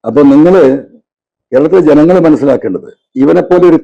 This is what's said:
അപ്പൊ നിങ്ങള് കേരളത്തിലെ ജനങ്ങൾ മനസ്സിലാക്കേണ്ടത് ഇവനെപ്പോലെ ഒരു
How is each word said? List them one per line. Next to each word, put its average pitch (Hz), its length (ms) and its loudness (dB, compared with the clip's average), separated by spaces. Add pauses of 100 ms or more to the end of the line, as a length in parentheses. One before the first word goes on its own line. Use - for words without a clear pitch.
അപ്പൊ 120 120 -2 (120)
നിങ്ങള് 165 320 2 (880)
കേരളത്തിലെ 165 380 0
ജനങ്ങൾ 160 260 2 (100)
മനസ്സിലാക്കേണ്ടത് 127 640 -4 (320)
ഇവനെപ്പോലെ 175 480 0
ഒരു 160 140 0